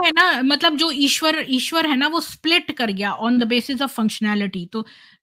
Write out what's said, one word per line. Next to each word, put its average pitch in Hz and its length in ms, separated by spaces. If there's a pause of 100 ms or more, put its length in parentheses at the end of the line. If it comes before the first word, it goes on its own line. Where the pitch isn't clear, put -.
है 330 60
ना, 330 320
मतलब 294 340
जो 320 140
ईश्वर, 294 580
ईश्वर 311 380
है 294 100
ना, 277 120
वो 320 120
split - 520
कर 226 180
गया 196 280
on 226 140
the 240 140
basis 240 300
of 269 120
functionality। 208 840
तो 220 140 (360)